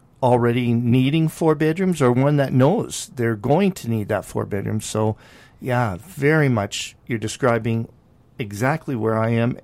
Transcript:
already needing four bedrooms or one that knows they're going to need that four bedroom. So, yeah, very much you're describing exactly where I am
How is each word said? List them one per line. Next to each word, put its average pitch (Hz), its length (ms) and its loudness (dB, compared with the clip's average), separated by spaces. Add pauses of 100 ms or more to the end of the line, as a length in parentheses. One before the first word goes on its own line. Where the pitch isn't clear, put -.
(220)
already 120 520 2
needing 131 560 2
four 160 260 2
bedrooms 160 460 0
or 123 100 4
one 135 240 4
that 139 180 0
knows 139 600 0
they're 117 200 0
going 151 360 0
to - 180 -10
need 110 200 -2
that 101 160 -2
four 107 200 -6
bedroom. 104 360 -4
So, 107 340 -2 (440)
yeah, 123 400 -2
very 143 500 0
much 104 460 -4 (120)
you're 120 100 -4
describing 113 720 -2 (500)
exactly 123 560 -4
where 110 220 -2
I 113 120 0
am 117 340 0